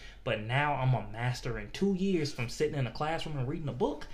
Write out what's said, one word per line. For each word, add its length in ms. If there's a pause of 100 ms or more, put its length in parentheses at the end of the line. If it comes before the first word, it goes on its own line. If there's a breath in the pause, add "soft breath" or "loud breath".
(220 loud breath)
But 200
now 320
I'm 180
a 180
master 480
in 120
two 240
years 360
from 200
sitting 280
in 80
a 60
classroom 460
and 100
reading 200
a 40
book. 420